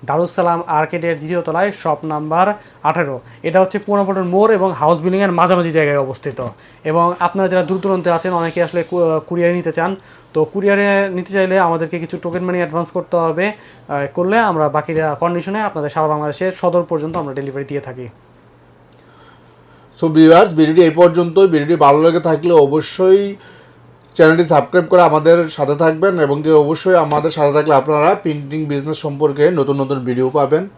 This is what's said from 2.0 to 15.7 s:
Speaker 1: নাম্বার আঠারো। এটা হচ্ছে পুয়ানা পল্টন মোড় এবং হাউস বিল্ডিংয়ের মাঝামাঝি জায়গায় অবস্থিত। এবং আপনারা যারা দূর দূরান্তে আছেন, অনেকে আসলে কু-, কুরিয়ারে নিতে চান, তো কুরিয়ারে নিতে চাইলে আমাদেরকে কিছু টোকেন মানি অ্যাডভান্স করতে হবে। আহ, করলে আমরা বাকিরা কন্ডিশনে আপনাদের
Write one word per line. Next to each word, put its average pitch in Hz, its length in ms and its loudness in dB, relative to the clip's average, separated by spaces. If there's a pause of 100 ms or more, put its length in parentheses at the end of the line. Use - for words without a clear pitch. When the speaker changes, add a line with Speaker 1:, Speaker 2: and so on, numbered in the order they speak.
Speaker 1:
নাম্বার 160 500 -2 (300)
আঠারো। 147 360 -2 (240)
এটা 170 180 2
হচ্ছে 190 180 -2
পুয়ানা 202 260 -2
পল্টন 190 220 -4
মোড় 208 260 2
এবং 190 180 0
হাউস 151 280 0
বিল্ডিংয়ের 185 320 0
মাঝামাঝি 175 400 0
জায়গায় 147 280 0
অবস্থিত। 131 480 -8 (360)
এবং 170 360 0
আপনারা 185 280 -2
যারা 180 160 0
দূর 185 160 -4
দূরান্তে 185 320 -2
আছেন, 170 220 -2
অনেকে 170 300 -2
আসলে 170 200 -4
কু-, 165 440 -2
কুরিয়ারে 175 260 0
নিতে 165 180 -4
চান, 175 240 -2 (380)
তো 156 120 2
কুরিয়ারে 196 640 0
নিতে 180 240 -8
চাইলে 190 260 2
আমাদেরকে 165 400 -2
কিছু 165 180 -10
টোকেন 175 260 -6
মানি 180 140 -4
অ্যাডভান্স 170 340 -4
করতে 175 260 -4
হবে। 165 300 0
আহ, 143 640 -8
করলে 190 260 0
আমরা 165 300 0
বাকিরা 151 500 -2
কন্ডিশনে 175 420 -4
আপনাদের 156 280 -6